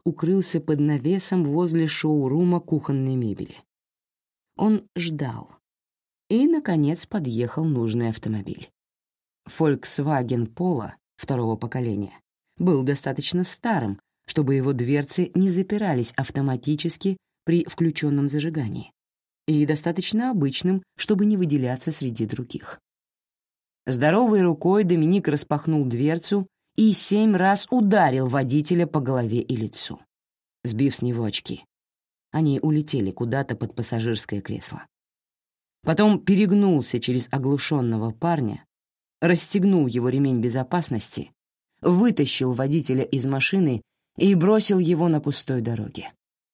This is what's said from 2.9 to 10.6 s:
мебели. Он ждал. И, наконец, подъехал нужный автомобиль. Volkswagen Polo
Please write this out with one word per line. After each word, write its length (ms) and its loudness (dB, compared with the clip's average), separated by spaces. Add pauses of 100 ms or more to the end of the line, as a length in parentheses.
мебели. 420 -6 (1000)
Он 400 0
ждал. 640 -6 (720)
И, 180 4
наконец, 580 0
подъехал 600 -4
нужный 440 0
автомобиль. 600 -8 (760)
Volkswagen 1080 -2
Polo 380 -4 (260)